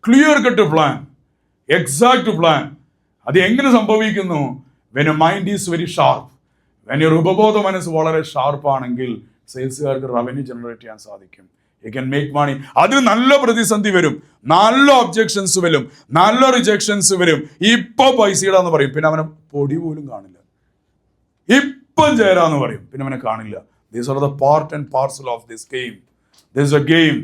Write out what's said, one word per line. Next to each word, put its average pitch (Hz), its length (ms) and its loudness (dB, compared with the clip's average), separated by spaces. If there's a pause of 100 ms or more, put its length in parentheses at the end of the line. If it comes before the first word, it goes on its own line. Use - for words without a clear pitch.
Clear 294 280 6 (100)
cut 214 140 2 (140)
plan. 147 220 2 (800)
Exact 214 520 2 (100)
plan. 160 240 2 (640)
അത് 147 200 2
എങ്ങനെ 254 300 0
സംഭവിക്കുന്നു? 208 640 -2 (540)
When 143 140 0
your 151 160 -2
mind 190 300 -2
is 180 180 -8
very 170 240 -4
sharp. 135 260 2 (680)
When 139 160 -2
your 160 140 4
ഉപബോധ 202 380 2 (100)
മനസ്സ് 180 300 -6
വളരെ 160 240 -2 (100)
ഷാർപ്പാണെങ്കിൽ 131 800 -4 (420)
സെയിൽസുകാർക്ക് 135 600 -8
റവന്യൂ 127 360 -6
ജനറേറ്റ് 120 320 -16
ചെയ്യാൻ 110 240 -20
സാധിക്കും. 98 380 -20 (400)
You 113 100 -12
can 131 100 -8 (100)
make 143 140 -2 (100)
money. 143 160 -2 (260)
അതിന് 262 200 2 (100)
നല്ല 247 200 2 (120)
പ്രതിസന്ധി 214 520 0
വരും, 160 180 2 (420)
നല്ല 240 320 4 (160)
ഒബ്ജക്ഷൻസ് 196 600 -2
വരും, 151 180 0 (360)
നല്ല 240 380 4
റിജക്ഷൻസ് 208 640 0
വരും. 160 180 2 (340)
ഇപ്പൊ - 320 0 (140)
പൈസ 202 200 2 (100)
ഇടാന്ന് 185 260 2
പറയും, 139 200 0
പിന്നെ 156 160 -2
അവനെ 156 120 -2 (300)
പൊടി 143 300 -4
പോലും 151 280 -10
കാണില്ല. 98 260 -20 (1200)
ഇപ്പം 294 520 -2 (100)
ചേരാന്ന് 170 420 2
പറയും, 110 280 -8
പിന്നെ 135 160 -10
അവനെ 131 180 -10
കാണില്ല. 110 320 -8 (360)
These 120 200 -8
are 135 120 -4
the 139 60 -2 (120)
part 147 340 2
and 147 80 -8 (100)
parcel 135 400 -6
of 117 60 -18 (100)
this 113 120 -18 (120)
game. 120 200 -8 (600)
This 143 140 2
is 147 120 2
a 139 120 -4
game. 160 300 2